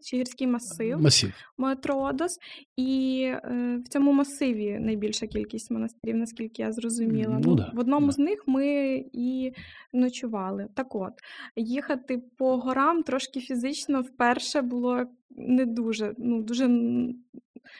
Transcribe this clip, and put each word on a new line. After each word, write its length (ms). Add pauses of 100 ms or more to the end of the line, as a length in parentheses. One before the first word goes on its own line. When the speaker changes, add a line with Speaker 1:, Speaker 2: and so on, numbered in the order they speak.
Speaker 1:
чи 140
гірський 300
масив? 540
Speaker 2:
Масив. 300 (260)
Speaker 1:
Ма-, 180
Троодос. 640 (400)
І, 460
е, 640
в 40
цьому 240
масиві 640
найбільша 480
кількість 440
монастирів, 460
наскільки 440
я 100
зрозуміла. 600
Speaker 2:
Ну 80 (100)
Speaker 1:
Ну, 40
Speaker 2:
да, 180
Speaker 1:
в 60
одному 260
Speaker 2:
да. 60
Speaker 1:
з 60
них 300
ми 480 (180)
і 380 (420)
ночували. 800
Так 200
от, 160 (440)
їхати 600 (200)
по 200
горам 460
трошки 360
фізично 640
вперше 600
було 300 (380)
не 360
дуже, 520
ну, 240
дуже 240
н-, 480 (680)